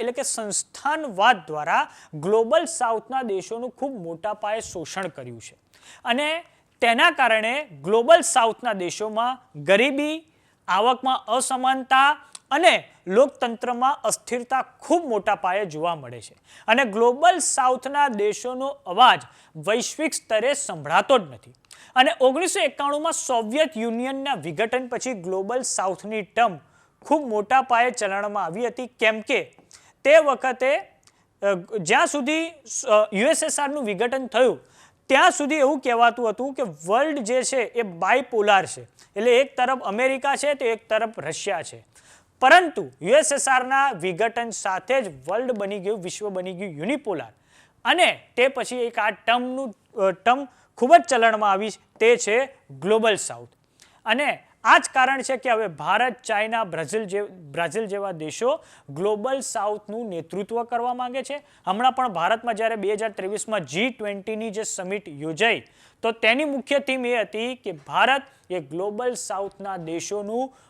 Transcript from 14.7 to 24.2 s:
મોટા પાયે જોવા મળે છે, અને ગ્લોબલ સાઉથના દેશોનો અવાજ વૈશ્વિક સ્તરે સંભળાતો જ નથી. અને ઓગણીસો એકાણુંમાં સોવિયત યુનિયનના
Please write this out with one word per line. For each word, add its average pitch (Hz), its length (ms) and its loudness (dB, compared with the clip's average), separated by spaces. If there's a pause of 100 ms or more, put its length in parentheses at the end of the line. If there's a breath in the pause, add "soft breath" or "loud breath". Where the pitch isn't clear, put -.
મોટા 208 260 0
પાયે 196 300 -2
જોવા 165 300 -4
મળે 120 260 -14
છે, - 160 -20 (320 loud breath)
અને 247 160 4
ગ્લોબલ 247 540 4
સાઉથના 269 720 0
દેશોનો 240 580 -4
અવાજ 202 560 4 (340 soft breath)
વૈશ્વિક 220 580 -2
સ્તરે 233 400 -2
સંભળાતો 180 640 0
જ 202 40 0
નથી. 127 320 -18 (420 loud breath)
અને 277 140 4 (100)
ઓગણીસો 311 400 0
એકાણુંમાં 294 520 -4
સોવિયત 247 640 -2
યુનિયનના 254 580 -4